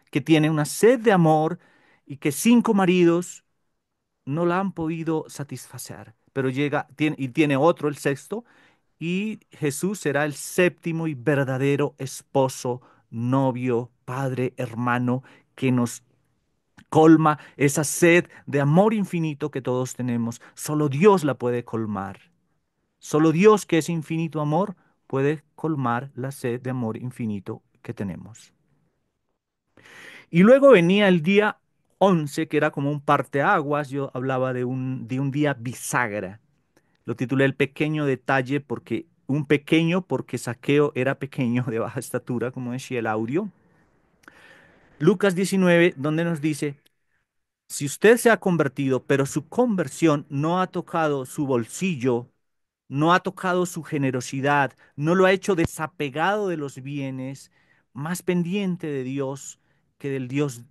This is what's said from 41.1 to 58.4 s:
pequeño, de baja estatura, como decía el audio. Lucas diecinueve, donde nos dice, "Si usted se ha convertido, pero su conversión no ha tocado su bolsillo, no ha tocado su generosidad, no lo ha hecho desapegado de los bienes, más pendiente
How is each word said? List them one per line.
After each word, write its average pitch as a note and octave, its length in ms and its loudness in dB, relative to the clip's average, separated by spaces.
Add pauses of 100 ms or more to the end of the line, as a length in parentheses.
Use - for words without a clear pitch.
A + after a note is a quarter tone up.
pequeño, B2 480 -2
de A2+ 120 -4
baja A2 200 -6
estatura, A#2+ 520 -6
como B2 220 -10
decía B2+ 260 -8
el A2+ 80 -4
audio. A#2 420 -4 (1500)
Lucas F#3 360 2
diecinueve, F3+ 640 4
donde D#3 260 -2
nos E3+ 180 -4
dice, D3 360 -4 (920)
"Si - 160 -8
usted G#3+ 320 4
se A#3 140 4
ha G3+ 80 2
convertido, C#3 640 -2
pero C#3 220 2
su D3 220 -6
conversión E3+ 800 0
no D#3+ 320 -2
ha F#3 60 -2
tocado D#3 580 -4
su C#3+ 220 -6
bolsillo, B2+ 800 -2 (600)
no D3+ 240 2
ha F#3 80 2
tocado F3+ 460 -4
su E3 160 -10
generosidad, C#3 920 -2 (220)
no D#3 200 0
lo F#3+ 100 6
ha F#3+ 80 6
hecho F#3+ 220 0
desapegado D#3+ 920 -4
de E3 80 -4
los C#3 260 -10
bienes, C3+ 680 -10 (420)
más E3 300 -8
pendiente F3+ 640 -2